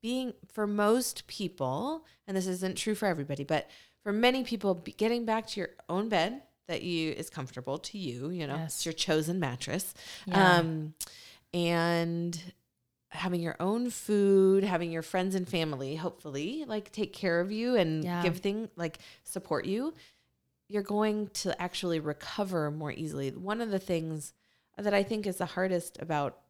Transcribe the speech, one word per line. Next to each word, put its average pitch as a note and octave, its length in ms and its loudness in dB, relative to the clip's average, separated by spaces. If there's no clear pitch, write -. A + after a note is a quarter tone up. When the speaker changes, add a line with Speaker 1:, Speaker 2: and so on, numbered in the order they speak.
Speaker 1:
being, B3 300 -2
for G#3+ 180 -2
most G#3 600 2
people, G3+ 760 -4
and G3 100 -2
this F#3+ 120 0
isn't F#3 280 -2
true G#3+ 200 -2
for G#3+ 100 0
everybody, C#3+ 380 -2
but D3+ 260 0
for G#3 100 -2
many B3 300 4
people, G3+ 320 0
be-, - 180 -8
getting A#3 320 0
back A3 240 0
to - 120 -6
your F3 100 -4
own G3+ 200 0
bed G#3+ 340 0
that E3 160 -4
you, D#3+ 300 0
is - 180 -8
comfortable C3 480 -6
to - 200 -10
you, C#3 320 -6
you E3+ 180 -6
know, C#3 80 -4
Speaker 2:
Yes. D#3+ 200 -6
Speaker 1:
it's - 100 -4
your D#3+ 80 -4
chosen D#3+ 440 0
mattress. C#3+ 560 -4
Speaker 2:
Yeah. F#3 320 8
Speaker 1:
Um, D#3+ 360 0
and E3+ 840 2
having F3 300 -2
your E3+ 200 -2
own A3+ 300 0
food, G3 760 6
having F3 260 0
your E3 120 -4
friends F#3 320 0
and F#3 140 0
family, D3+ 480 -2
hopefully, D#3+ 720 -6
like, G#3+ 260 -6
take - 200 -4
care E3+ 280 0
of F#3 100 0
you A#3 260 0
and D#3+ 280 4
Speaker 2:
Yeah. F3 180 0
Speaker 1:
give F3 160 2
thing-, G#3 380 -2
like, E3 220 -6
support - 400 -4
you, B3+ 300 -2
you're G3+ 140 -2
going G#3 460 0
to - 320 -4
actually F3 400 0
recover D#3 680 -2
more D3+ 220 -6
easily. C#3+ 380 -4
One G3+ 300 -4
of A3+ 100 -2
the G3 80 2
things E3 540 -2
that G#3 160 0
I G3+ 100 6
think G#3 240 -2
is F#3 100 -2
the F3+ 100 -2
hardest F3+ 540 0
about D3 380 -2